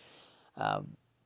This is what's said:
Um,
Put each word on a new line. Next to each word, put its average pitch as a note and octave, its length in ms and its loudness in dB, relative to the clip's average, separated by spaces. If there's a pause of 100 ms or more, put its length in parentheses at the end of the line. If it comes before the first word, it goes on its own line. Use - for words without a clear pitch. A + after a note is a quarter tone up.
(580)
Um, G1+ 400 0 (280)